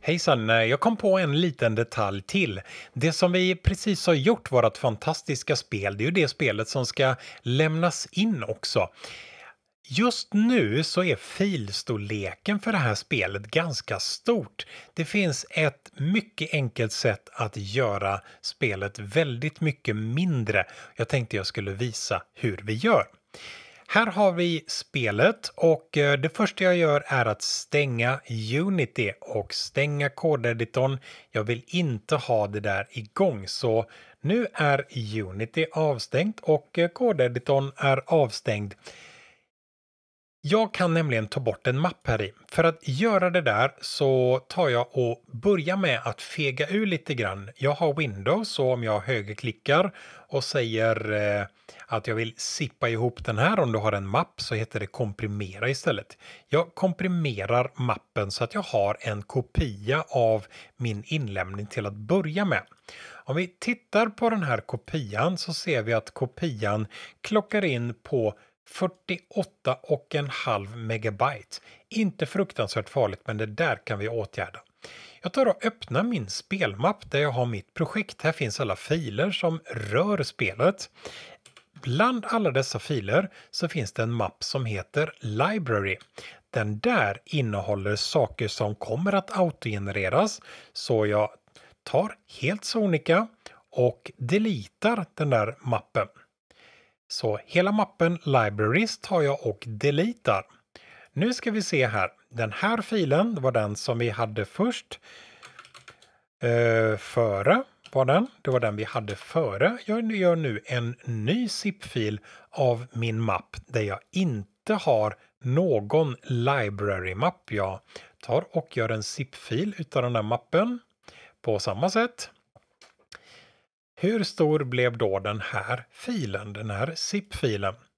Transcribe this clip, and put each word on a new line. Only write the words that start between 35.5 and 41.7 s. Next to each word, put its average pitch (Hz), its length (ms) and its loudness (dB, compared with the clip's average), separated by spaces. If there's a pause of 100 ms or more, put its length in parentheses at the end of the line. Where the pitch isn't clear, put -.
avstängt 156 680 0
och, - 400 0
eh, 170 100 4
kodeditorn 139 880 2
är 135 300 2
avstängd. 110 680 2 (1700)
Jag 214 280 2
kan 175 200 2
nämligen 131 340 2
ta - 120 -4
bort 120 280 -2
en 127 120 2